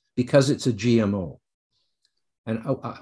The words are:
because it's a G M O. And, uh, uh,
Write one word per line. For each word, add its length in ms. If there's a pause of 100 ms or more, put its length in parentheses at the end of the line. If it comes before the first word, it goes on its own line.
(160)
because 360
it's 160
a 60
G 260
M 160
O. 240 (1080)
And, 200
uh, 80
uh, 280